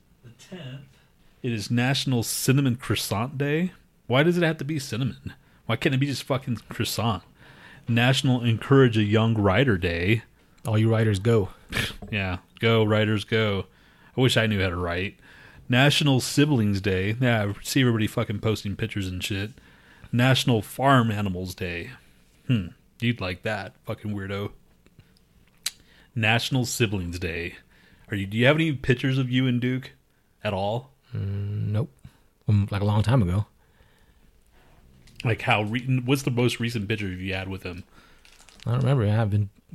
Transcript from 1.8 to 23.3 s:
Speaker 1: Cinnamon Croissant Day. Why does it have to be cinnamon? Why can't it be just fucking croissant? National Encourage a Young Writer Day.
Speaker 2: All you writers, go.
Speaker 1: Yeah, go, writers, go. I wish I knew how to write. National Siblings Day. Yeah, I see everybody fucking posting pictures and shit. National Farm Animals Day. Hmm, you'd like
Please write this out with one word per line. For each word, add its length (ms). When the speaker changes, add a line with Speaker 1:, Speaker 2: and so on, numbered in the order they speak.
Speaker 1:
Cinnamon 540
Croissant 600
Day. 360
Why 160
does 140
it 80
have 140
to 60
be 140
cinnamon? 560
Why 100
can't 180
it 40
be 80
just 160
fucking 360
croissant? 540
National 560
Encourage 520
a 60
Young 320
Writer 420
Day. 460
Speaker 2:
All 140
you 120
writers, 280
go. 300
Speaker 1:
Yeah, 280
go, 240
writers, 400
go. 420
I 40
wish 160
I 100
knew 160
how 80
to 60
write. 420
National 520
Siblings 600
Day. 400
Yeah, 280
I 140
see 180
everybody 260
fucking 340
posting 360
pictures 320
and 160
shit. 260
National 500
Farm 480
Animals 460
Day. 340
Hmm, 220
you'd 200
like 220